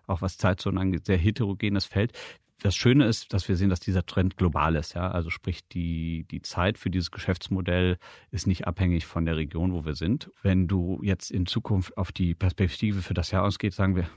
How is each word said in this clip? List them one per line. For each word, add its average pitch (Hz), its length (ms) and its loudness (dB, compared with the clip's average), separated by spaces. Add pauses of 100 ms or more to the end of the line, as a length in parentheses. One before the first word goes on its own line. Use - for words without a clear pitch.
auch 95 160 -2
was 95 160 -4
Zeitzonen 95 400 0
angeht, 95 260 0
sehr 95 140 4
heterogenes 101 680 0
Feld. - 280 -2 (500)
Das 98 120 2
Schöne 131 300 6
ist, - 300 -2
dass 95 160 0
wir 92 60 4
sehen, 98 120 4
dass 92 120 2
dieser 92 260 0
Trend 92 320 0
global 80 380 4
ist, - 180 -4
ja. 90 160 -2
Also 85 180 -2
sprich, - 400 -8
die, 82 640 -4
die 80 100 -8
Zeit - 380 0
für - 100 -4
dieses 87 220 -2
Geschäftsmodell 90 880 0 (320)
ist - 160 -4
nicht 92 200 0
abhängig 87 380 0
von 82 220 -4
der 82 100 0
Region, 82 380 -2
wo 80 100 -4
wir 78 100 -4
sind. 95 360 -4 (120)
Wenn 92 240 2
du 90 360 0
jetzt 95 280 -2
in 92 140 0
Zukunft - 540 -2
auf 95 140 -4
die 87 220 0
Perspektive 95 680 0
für - 100 -6
das 87 180 -2
Jahr 95 140 2
ausgeht, 98 300 -2
sagen 95 200 2
wir, 87 220 0